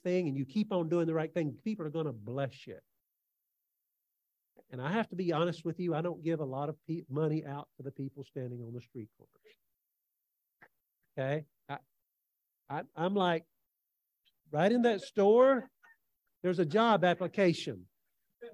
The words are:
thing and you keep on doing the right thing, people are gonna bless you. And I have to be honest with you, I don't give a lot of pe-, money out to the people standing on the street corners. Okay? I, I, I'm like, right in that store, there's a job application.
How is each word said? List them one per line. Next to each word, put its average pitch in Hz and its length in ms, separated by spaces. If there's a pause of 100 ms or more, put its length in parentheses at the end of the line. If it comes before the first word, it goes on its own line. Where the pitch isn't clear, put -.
thing 180 240
and 135 100
you 135 80
keep 208 280
on 170 160
doing 170 180
the 160 60
right 160 200
thing, 151 300
people 214 220
are 151 40
gonna 151 240
bless 120 540
you. - 100 (1900)
And 123 100
I 147 100
have 220 180
to 180 60
be 175 160
honest 170 320
with 170 160
you, 175 160
I 156 60
don't 170 220
give 160 180
a 147 40
lot 135 220
of 151 80 (120)
pe-, 165 220
money 151 360
out 143 320
to 135 60
the 135 80
people 135 340
standing 123 360
on 117 120
the 120 80
street 113 260 (100)
corners. - 140 (1900)
Okay? 143 280 (240)
I, 139 80 (920)
I, 147 120 (140)
I'm 180 200
like, 175 300 (1040)
right 170 200
in 247 100
that 226 200
store, 233 680 (760)
there's 180 160
a 175 60
job 202 400
application. 165 800 (680)